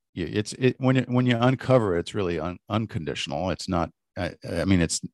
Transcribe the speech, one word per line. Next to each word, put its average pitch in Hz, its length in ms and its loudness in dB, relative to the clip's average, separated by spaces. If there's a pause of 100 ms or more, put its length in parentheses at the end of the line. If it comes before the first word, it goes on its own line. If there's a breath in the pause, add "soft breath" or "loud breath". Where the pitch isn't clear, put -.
(160)
y-, 82 160 -6
it's, 104 220 -4
it, 127 240 2
when 131 200 2
it, 127 120 0
when 123 160 2
you 123 140 4
uncover 120 560 4
it, 87 60 2
it's - 120 -10
really 87 260 -2
un-, 87 200 -6 (100)
unconditional. 87 800 -4
It's - 180 -4
not, 87 220 0 (260)
I, 87 200 -6 (120)
I 85 180 -2
mean, 95 160 4
it's, - 200 0 (120)